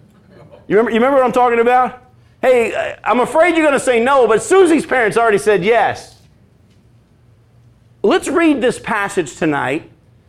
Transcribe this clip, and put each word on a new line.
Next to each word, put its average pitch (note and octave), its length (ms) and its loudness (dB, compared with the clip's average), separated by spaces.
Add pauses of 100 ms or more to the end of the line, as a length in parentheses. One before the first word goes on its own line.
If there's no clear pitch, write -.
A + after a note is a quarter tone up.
(680)
You F#3 100 0
remember, A3+ 140 0
you A3+ 60 0
remember C4+ 200 2
what C4 80 2
I'm A3+ 60 -2
talking B3 280 0
about? B3 440 0 (380)
"Hey, A#3+ 340 0
I, - 280 -8
I'm A#3 160 0
afraid D#4+ 360 0
you're D#4+ 100 0
gonna C#4 140 0
say A#3 200 0
no, B3+ 280 2
but G#3+ 140 0
Susie's E4+ 440 2
parents A3+ 320 -2
already A3+ 220 2
said G3+ 260 0
yes." G3+ 560 -2 (1800)
Let's D#4+ 260 -2
read D4 320 0
this A#3+ 180 -2
passage G3 560 -6
tonight C#3+ 540 -4 (400)